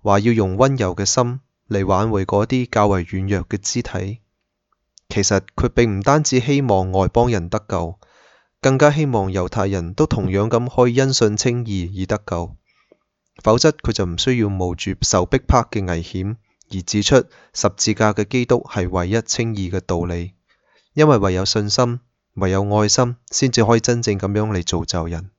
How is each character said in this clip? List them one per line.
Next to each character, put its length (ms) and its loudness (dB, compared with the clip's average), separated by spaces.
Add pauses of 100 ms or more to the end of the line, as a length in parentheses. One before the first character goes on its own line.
話 180 4
要 120 2
用 240 2
溫 220 2
柔 180 -2
嘅 80 -4
心 380 -2 (260)
嚟 180 -2
挽 260 2
回 140 0
嗰 200 0
啲 240 -2
較 180 2
為 160 2
軟 240 -6
弱 200 -2
嘅 100 -4
肢 240 -4
體。 380 -8 (880)
其 140 0
實 180 2 (140)
佢 140 0
並 300 0
唔 20 -4
單 220 2
止 160 0
希 220 0
望 300 0
外 160 2
邦 220 2
人 200 -2
得 180 -4
救， 320 -6 (600)
更 160 2
加 140 6
希 160 0
望 240 0
猶 180 -2
太 180 -2
人 260 -4
都 120 2
同 220 -2
樣 220 0
咁 240 -2
可 140 4
以 60 0
因 200 2
信 220 2
稱 300 -2
義 360 -6
而 40 -2
得 200 -2
救。 300 -6 (880)
否 140 4
則 140 4
佢 200 -6
就 140 -2
唔 120 -6
需 200 0
要 100 2
冒 280 -4
住 160 -6 (100)
受 240 2
逼 140 0
迫 300 4
嘅 160 -4
危 180 -4
險， 340 -6 (340)
而 100 -6
指 200 -2
出 240 4 (280)
十 220 -2
字 180 -2
架 200 0
嘅 120 -2
基 200 -2
督 240 0
係 180 -2
唯 220 -2
一 120 0
稱 340 -4
義 160 -4
嘅 100 -4
道 220 -2
理。 300 -6 (600)
因 140 4
為 100 6
唯 160 2
有 120 0
信 240 -2
心， 320 0 (320)
唯 180 -2
有 120 0 (120)
愛 120 2
心， 280 0 (140)
先 220 0
至 140 2
可 120 4
以 20 2
真 220 0
正 180 -2
咁 120 -4
樣 200 -2
嚟 120 -2
造 220 -4
就 220 -4
人。 320 -8